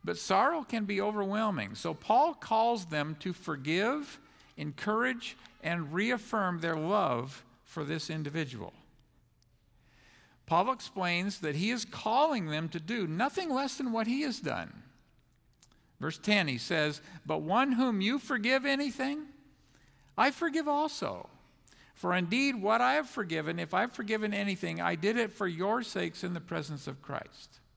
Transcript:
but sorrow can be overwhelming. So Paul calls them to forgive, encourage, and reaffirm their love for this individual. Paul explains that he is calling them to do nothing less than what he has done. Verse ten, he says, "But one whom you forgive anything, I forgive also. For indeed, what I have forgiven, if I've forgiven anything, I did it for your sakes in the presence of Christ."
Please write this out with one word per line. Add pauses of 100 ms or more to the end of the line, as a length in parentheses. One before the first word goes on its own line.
but
sorrow
can
be
overwhelming.
So
Paul
calls
them
to
forgive, (380)
encourage, (260)
and
reaffirm
their
love (220)
for
this
individual. (1700)
Paul
explains
that
he
is
calling
them
to
do
nothing
less
than
what
he
has
done. (1200)
Verse
ten,
he
says, (240)
"But
one
whom
you
forgive
anything, (920)
I
forgive
also. (640)
For
indeed,
what
I
have
forgiven,
if
I've
forgiven
anything,
I
did
it
for
your
sakes
in
the
presence
of
Christ." (180)